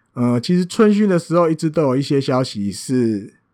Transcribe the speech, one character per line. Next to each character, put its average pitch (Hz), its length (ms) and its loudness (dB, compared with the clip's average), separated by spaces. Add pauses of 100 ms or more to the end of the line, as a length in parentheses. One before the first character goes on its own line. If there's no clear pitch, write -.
(140)
呃， 123 260 0
其 180 180 0
实 180 80 0
春 214 260 2
训 208 160 2
的 180 120 2
时 160 160 -4
候 170 120 4
一 160 60 0
直 160 160 -2
都 156 140 0
有 131 120 2
一 139 60 0
些 139 180 0
消 131 240 0
息 101 280 -6
是 113 640 -4 (180)